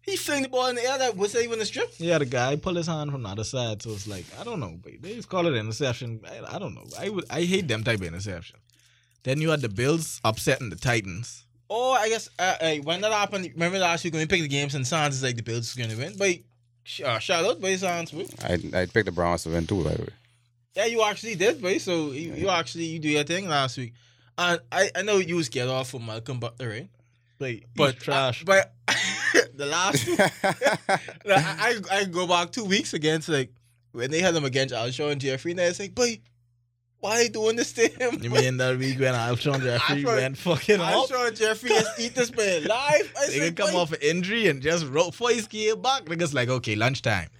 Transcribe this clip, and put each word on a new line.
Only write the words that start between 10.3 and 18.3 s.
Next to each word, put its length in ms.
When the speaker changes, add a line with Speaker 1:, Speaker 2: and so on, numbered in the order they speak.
Speaker 2:
the 80
Titans. 680
Speaker 1:
Oh, 220
I 180
guess, 180
uh, 220
uh, 220
when 180
that 120
happened, 420
remember 240
last 260
week 80
when 80
we 60
picked 160
the 60
games 260
and 120
Sans 300
is 60
like, 140
"The 60
Bills 280
is 40
gonna 220
win." 220
But, 180
sh-, 180
uh, 180
shout 240
out, 160
by 180
Sans, 360
bro. 120